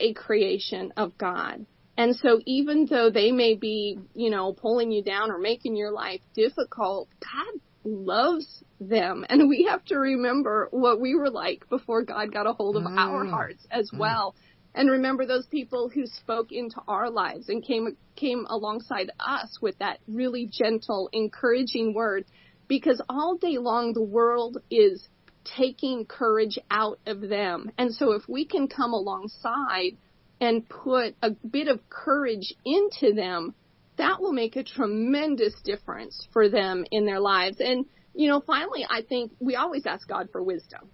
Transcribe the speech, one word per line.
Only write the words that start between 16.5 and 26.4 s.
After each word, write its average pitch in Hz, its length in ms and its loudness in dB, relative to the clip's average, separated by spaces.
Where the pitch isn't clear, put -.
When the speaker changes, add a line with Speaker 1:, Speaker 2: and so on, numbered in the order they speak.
Speaker 1:
into 240 380 -8
our 208 220 -2
lives 214 400 -4
and 226 120 -2
came, 226 320 -2
came 247 320 -2
alongside 214 640 -4
us 262 400 -6
with 202 180 -2
that 196 200 -4
really 240 380 -4
gentle, 220 640 -2
encouraging 226 800 0
word, 202 320 -2
because 269 400 2
all 302 280 0
day 339 220 0
long 233 340 0
the 220 100 0
world 233 540 2
is 208 380 6
taking 262 640 -2
courage 220 520 0